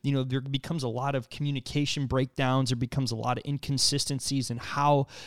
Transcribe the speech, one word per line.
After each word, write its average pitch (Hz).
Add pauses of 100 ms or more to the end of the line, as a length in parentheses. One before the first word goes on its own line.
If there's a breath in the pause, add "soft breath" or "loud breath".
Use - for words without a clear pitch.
you 139
know, 135
there 131
becomes 139
a 127
lot 127
of 127
communication 143
breakdowns. 131
There 123
becomes 123
a 113
lot 117
of -
inconsistencies 139
in 117
how 143 (200 loud breath)